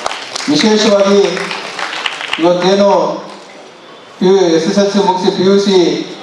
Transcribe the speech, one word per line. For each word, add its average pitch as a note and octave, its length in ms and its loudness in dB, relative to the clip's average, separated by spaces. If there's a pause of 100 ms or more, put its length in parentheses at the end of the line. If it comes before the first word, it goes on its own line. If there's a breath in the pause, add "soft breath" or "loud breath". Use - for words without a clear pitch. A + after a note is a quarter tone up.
(480)
ವಿಶೇಷವಾಗಿ G3+ 920 2 (1000)
ಇವತ್ತೇನು F3 840 2 (960)
ಪಿ - 80 0
ಯು, F#3+ 100 6
ಎಸ್ E3 300 2
ಎಸ್ G3+ 120 0
ಎಲ್ G3+ 140 0
ಸಿ G3+ 60 0
ಮುಗಿಸಿ F3+ 380 0
ಪಿ F3+ 60 -2
ಯು G3 180 4
ಸಿ F#3+ 460 0 (160)